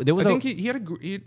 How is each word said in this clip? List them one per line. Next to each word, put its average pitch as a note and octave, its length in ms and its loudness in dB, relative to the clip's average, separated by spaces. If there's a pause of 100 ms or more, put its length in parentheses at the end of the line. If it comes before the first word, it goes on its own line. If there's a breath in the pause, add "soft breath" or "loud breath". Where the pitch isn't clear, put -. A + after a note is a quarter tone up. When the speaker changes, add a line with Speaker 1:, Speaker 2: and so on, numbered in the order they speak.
Speaker 1:
there D3 100 4
was G3 120 2
Speaker 2:
I G3+ 40 6
Speaker 1:
a - 20 6
Speaker 2:
think C4 120 2
he, C4 100 -2
he F#3+ 140 -4
had C4 80 -4
a C4 40 -6
gr-, D#3+ 200 -10
he, F#3+ 260 -8